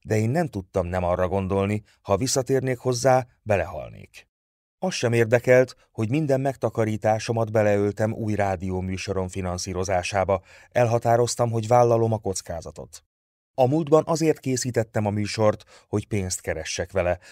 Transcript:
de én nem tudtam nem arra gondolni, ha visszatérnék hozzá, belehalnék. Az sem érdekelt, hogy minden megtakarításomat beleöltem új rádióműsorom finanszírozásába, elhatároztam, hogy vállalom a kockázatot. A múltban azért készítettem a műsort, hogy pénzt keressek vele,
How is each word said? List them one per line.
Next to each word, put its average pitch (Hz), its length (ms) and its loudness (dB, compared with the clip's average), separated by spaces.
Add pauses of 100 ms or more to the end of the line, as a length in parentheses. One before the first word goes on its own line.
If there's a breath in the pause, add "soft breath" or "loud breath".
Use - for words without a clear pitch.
de 107 160 -2
én 110 120 0
nem 156 180 0
tudtam 95 400 -4
nem 90 160 -2
arra 90 240 0
gondolni, 98 560 -2 (180 soft breath)
ha 101 160 0
visszatérnék 131 600 -2
hozzá, 127 500 0 (140)
belehalnék. 73 840 -6 (560)
Az 185 100 -2
sem 117 200 -2
érdekelt, 123 640 4 (160 soft breath)
hogy 113 180 -4
minden 135 320 0
megtakarításomat 110 1120 -2
beleöltem 104 600 2
új 107 220 -4
rádióműsorom 95 920 -4
finanszírozásába, 92 1120 -2 (280 loud breath)
elhatároztam, 120 840 2
hogy 113 160 -4
vállalom 117 440 4
a 110 60 -2
kockázatot. 82 840 -10 (520)
A 127 120 4
múltban 151 380 4
azért 156 340 0
készítettem 120 640 -2
a 104 40 0
műsort, 104 540 0 (240 loud breath)
hogy 107 200 -2
pénzt 95 340 -4
keressek 82 500 -6
vele, 87 280 0 (120)